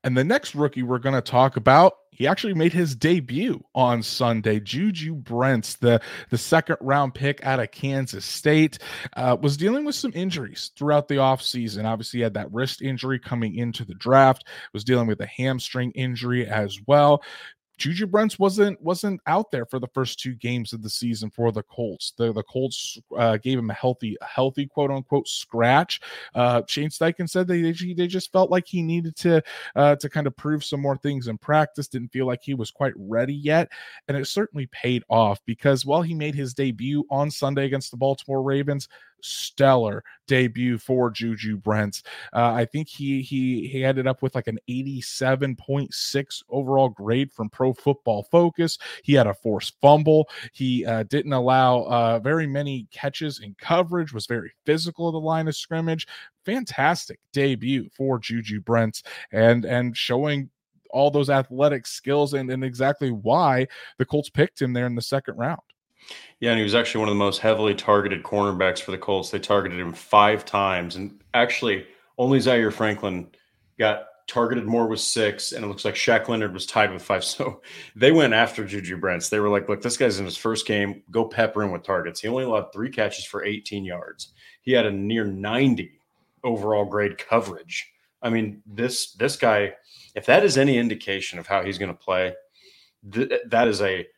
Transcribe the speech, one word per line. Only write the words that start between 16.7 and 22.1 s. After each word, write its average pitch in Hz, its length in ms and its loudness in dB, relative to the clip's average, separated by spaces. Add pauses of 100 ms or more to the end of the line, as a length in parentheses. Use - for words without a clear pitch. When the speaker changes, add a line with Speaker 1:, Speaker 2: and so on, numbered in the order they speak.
Speaker 1:
well. 147 380 6 (560)
Juju 175 260 -4
Brents 208 320 2
wasn't, 196 460 2
wasn't 180 420 -2
out 185 240 0
there 120 160 -4
for 131 140 -6
the 123 80 -6
first - 320 -4
two 127 160 -8
games 117 380 -4
of 113 100 -12
the 110 60 -10
season 110 420 -4
for 117 200 0
the 104 120 -6
Colts. - 520 -10